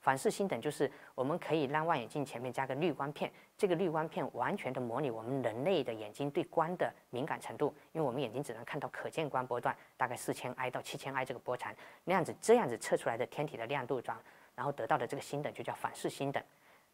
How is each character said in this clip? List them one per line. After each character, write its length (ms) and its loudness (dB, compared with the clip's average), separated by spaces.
反 160 4
视 140 2
星 180 2
等 140 0
就 80 0
是 200 2
我 80 0
们 160 2
可 160 0
以 100 4
让 200 2
望 140 4
远 100 -4
镜 160 -2
前 160 -6
面 100 -4
加 160 -2
个 100 -2
滤 140 4
光 220 -2
片， 180 -4
这 100 4
个 60 4
滤 160 4
光 180 2
片 260 -2
完 220 2
全 160 -4
的 80 -2
模 180 0
拟 120 2
我 100 -4
们 220 0
人 200 0
类 220 4
的 80 -2
眼 180 -8
睛 200 -2
对 140 0
光 340 0
的 120 2
敏 160 -2
感 120 -2
程 200 -10
度， 160 2
因 80 -2
为 60 4
我 40 2
们 120 0
眼 100 -2
睛 100 -2
只 120 -8
能 100 -10
看 160 -6
到 80 -4
可 220 -8
见 180 -2
光 180 0
波 140 0
段， 160 2
大 100 2
概 80 -4
四 160 0
千 220 -4
I 160 -2
到 100 -4
七 160 -8
千 160 -6
这 80 -4
个 60 -10
波 140 -4
长， 200 -6
那 100 4
样 100 6
子， 160 -2
这 140 8
样 120 8
子 120 0
测 180 2
出 140 0
来 80 0
的 80 0
天 200 -2
体 120 -8
的 80 -4
亮 200 -2
度 140 0
状， 160 -6
然 100 -4
后 80 2
得 140 -4
到 100 4
的 100 0
这 100 -4
个 60 -4
星 200 -4
等 100 -4
就 100 -6
叫 120 -4
反 200 -4
视 140 -4
星 240 -2
等。 100 -2